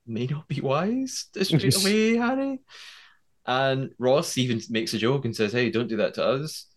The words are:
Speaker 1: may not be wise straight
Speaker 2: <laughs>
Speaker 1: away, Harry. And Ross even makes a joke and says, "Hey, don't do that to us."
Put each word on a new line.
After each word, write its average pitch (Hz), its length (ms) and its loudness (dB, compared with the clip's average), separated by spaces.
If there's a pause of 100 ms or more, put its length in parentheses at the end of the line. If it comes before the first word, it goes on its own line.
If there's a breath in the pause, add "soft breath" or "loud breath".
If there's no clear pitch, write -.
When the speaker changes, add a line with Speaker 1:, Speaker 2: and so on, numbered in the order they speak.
Speaker 1:
may 117 220 -4
not 151 180 -6
be 139 140 -6
wise 196 640 -2 (160)
straight 135 340 2
Speaker 2:
<laughs> 190 60 0
Speaker 1:
away, 220 320 4
Harry. 262 460 0 (840 loud breath)
And 135 520 0
Ross 139 400 2
even 123 220 0 (100)
makes 113 240 -2
a 107 40 0
joke 131 260 2
and 113 100 -4
says, 107 180 0
"Hey, 120 180 2
don't 110 180 0
do 110 80 -4
that 101 180 0
to - 100 -2
us." 139 420 -2 (100)